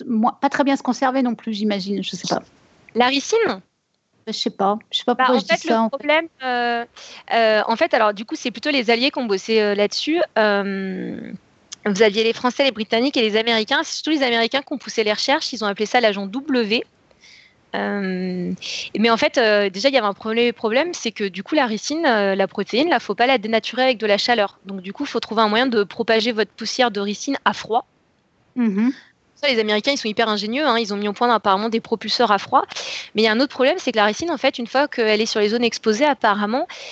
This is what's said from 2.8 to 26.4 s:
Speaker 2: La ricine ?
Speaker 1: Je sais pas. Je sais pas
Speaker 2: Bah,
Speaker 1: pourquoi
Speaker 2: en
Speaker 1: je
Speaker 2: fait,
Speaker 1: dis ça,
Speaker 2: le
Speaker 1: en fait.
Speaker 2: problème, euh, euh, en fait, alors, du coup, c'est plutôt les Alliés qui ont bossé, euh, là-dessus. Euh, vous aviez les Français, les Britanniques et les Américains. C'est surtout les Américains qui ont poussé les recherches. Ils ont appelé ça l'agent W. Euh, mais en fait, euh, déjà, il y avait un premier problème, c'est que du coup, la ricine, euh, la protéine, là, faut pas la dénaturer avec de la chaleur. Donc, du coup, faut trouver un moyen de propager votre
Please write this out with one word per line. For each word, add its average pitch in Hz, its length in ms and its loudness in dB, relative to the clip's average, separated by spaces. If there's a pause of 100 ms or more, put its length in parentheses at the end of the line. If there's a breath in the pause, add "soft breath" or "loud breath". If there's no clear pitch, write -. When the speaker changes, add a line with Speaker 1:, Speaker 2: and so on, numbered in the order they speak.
Speaker 2:
La 240 120 4
ricine ? 277 320 0 (880)
Speaker 1:
Je 220 60 -8
sais - 180 -4
pas. 208 280 0 (140)
Je - 60 -4
sais - 60 -6
pas 247 100 0
Speaker 2:
Bah, 247 120 0
Speaker 1:
pourquoi 254 100 4
Speaker 2:
en 220 40 2
Speaker 1:
je 180 60 -12
Speaker 2:
fait, - 140 0
Speaker 1:
dis 330 80 -8
ça, 247 60 2
Speaker 2:
le 220 60 2
Speaker 1:
en 226 40 2
fait. 220 120 -2
Speaker 2:
problème, 302 300 0 (180)
euh, 240 400 -2 (480 loud breath)
euh, 220 340 4
en 226 100 0
fait, - 180 2
alors, 214 180 4
du 208 140 -8
coup, - 100 -8
c'est 247 140 -6
plutôt 233 200 -4
les 254 200 0
Alliés 240 200 4
qui - 80 -6
ont 262 60 -2
bossé, 220 360 0
euh, 208 140 2
là-dessus. 208 460 0 (180)
Euh, 196 920 -2 (540)
vous 202 160 2
aviez 214 200 4
les 226 120 2
Français, 254 300 0
les 269 60 4
Britanniques 226 460 0
et 262 60 2
les 214 140 2
Américains. 226 460 0
C'est - 120 -8
surtout - 160 -6
les 302 120 2
Américains 233 380 2
qui - 120 -12
ont 277 60 -6
poussé - 260 -4
les 208 80 2
recherches. 269 420 0
Ils 220 100 -6
ont - 20 -2
appelé 202 200 -2
ça 247 140 2
l'agent 202 260 0
W. 240 580 0 (920 soft breath)
Euh, 185 760 -4 (460 loud breath)
mais 226 120 4
en 226 60 4
fait, 302 220 0
euh, 208 320 4
déjà, 202 180 -2
il 277 60 2
y 269 40 6
avait 214 80 2
un 202 80 0
premier 233 380 0
problème, 254 400 0
c'est 233 200 -6
que - 120 -4
du 190 180 -6
coup, - 120 -6
la 285 120 4
ricine, 285 400 -4
euh, 202 280 4
la 190 140 2
protéine, 226 400 0
là, 285 100 2
faut 214 160 -4
pas 233 120 2
la 262 120 4
dénaturer 220 440 -2
avec 262 160 2
de 220 80 -4
la 202 120 2
chaleur. 214 480 0
Donc, 196 140 -10
du 185 120 -12
coup, 285 140 -8
faut - 140 -4
trouver 226 220 -2
un 220 60 4
moyen 226 180 2
de 220 180 2
propager 226 480 0
votre 214 180 -2